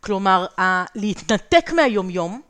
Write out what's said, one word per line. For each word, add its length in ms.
כלומר, 440
ה-, 240
להתנתק 800
מהיומיום 760